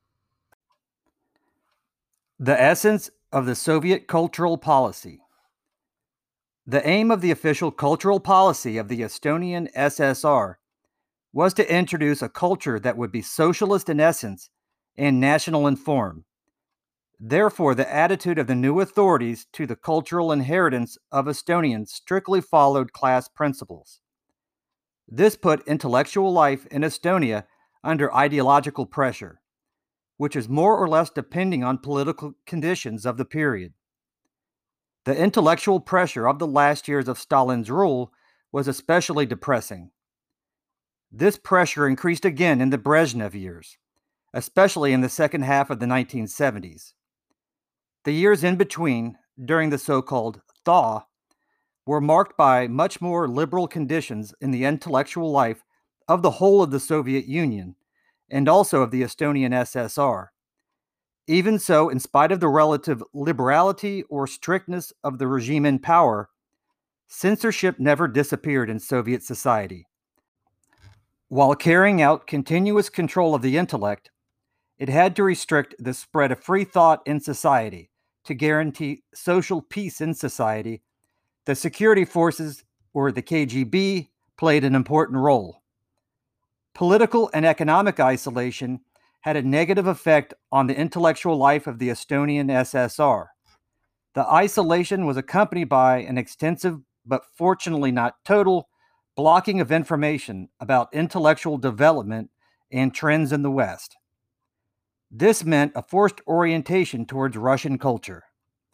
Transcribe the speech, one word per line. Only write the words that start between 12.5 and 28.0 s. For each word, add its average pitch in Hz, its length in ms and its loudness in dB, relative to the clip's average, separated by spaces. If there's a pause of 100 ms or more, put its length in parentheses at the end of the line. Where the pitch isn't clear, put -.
that 117 160 -4
would 117 160 -8
be 113 100 -8
socialist 180 640 -2
in 151 120 0
essence 127 500 -2 (480)
and 135 220 2
national 147 480 2
in 135 80 0
form. 101 480 -4 (1000)
Therefore, 156 520 0
the 131 120 -2
attitude 175 520 0
of 120 80 -4
the 131 80 0
new 139 240 0
authorities 156 720 0
to 156 120 -8
the 120 120 -8
cultural 165 560 -2
inheritance 139 640 -2 (140)
of 139 140 -2
Estonians 147 640 -2
strictly 190 500 -4
followed 143 520 2
class 127 360 0
principles. - 720 -8 (1080)
This 190 300 2
put 156 320 0
intellectual 151 640 0
life 143 340 2
in 143 160 -6
Estonia 151 640 -2 (400)
under 147 280 -2